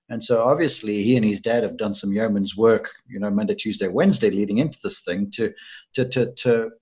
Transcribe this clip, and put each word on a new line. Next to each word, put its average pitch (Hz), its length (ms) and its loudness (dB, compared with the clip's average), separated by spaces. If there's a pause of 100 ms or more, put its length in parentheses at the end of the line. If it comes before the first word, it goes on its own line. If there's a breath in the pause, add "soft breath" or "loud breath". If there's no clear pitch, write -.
And 113 140 -8
so 113 220 2
obviously 127 580 0
he 123 140 4
and 110 80 4
his 101 160 0
dad 117 240 0
have - 120 -6
done 104 160 -4
some 101 200 -4
yeoman's 101 440 -2
work, 110 360 4 (160)
you - 100 -12
know, 104 100 -4
Monday, 101 280 0
Tuesday, 101 320 -4
Wednesday 110 420 2
leading 101 280 0
into 156 260 -2
this - 160 -6
thing 98 320 -4
to, 110 200 -4 (420 loud breath)
to, 127 160 0
to, 123 220 0
to, 113 380 0 (120)